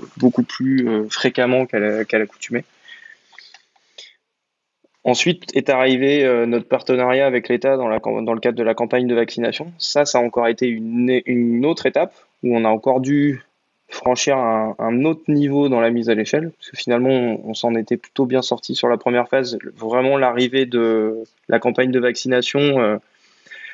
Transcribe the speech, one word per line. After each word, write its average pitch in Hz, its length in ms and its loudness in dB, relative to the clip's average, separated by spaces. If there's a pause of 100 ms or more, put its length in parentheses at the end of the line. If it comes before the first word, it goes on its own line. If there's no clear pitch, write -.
(180)
beaucoup 123 260 2
plus, 131 460 0
euh, 107 200 0
fréquemment 127 560 0
qu'à 113 140 -4
la, 107 240 0
qu'à 107 160 0
l'accoutumée. - 460 -6 (2500)
Ensuite 165 500 0
est 131 140 2
arrivé, 135 560 2
euh, 120 200 2
notre 117 220 -2
partenariat 127 580 2
avec 123 220 0
l'État 135 300 2
dans 123 100 -2
la 110 140 -2
cam-, 113 240 -4
dans 113 80 0
le 113 80 -4
cadre 120 160 0
de 120 60 -2
la 110 100 2
campagne 123 340 0
de 120 80 0
vaccination. 117 600 -2
Ça, - 260 0
ça 139 140 0
a 123 40 6
encore 120 260 0
été 117 200 0
une, 120 580 0
une 120 400 0
autre 165 200 -2
étape 160 280 0 (300)
où 120 140 2
on 113 80 0
a 110 40 4
encore 127 300 2
dû 139 440 0 (440)
franchir 131 500 -2
un, 113 400 0
un 120 280 0
autre 160 240 -2
niveau 143 400 2
dans 123 100 2
la 117 120 2
mise 117 180 -2
à 113 60 4
l'échelle, 147 420 -2
parce - 140 -20
que - 60 -14
finalement, 123 320 0
on, 120 320 0 (100)
on - 20 -10
s'en 117 220 -2
était 113 200 -2
plutôt - 300 -2
bien 127 160 0
sorti 127 340 -6
sur 120 140 0
la 117 80 2
première 123 320 -2
phase. 123 280 -2 (200)
Vraiment, 127 400 0
l'arrivée 127 480 2
de 113 580 0 (240)
la 113 120 2
campagne 127 320 0
de 127 80 2
vaccination, 127 840 0
euh, 107 160 2 (760)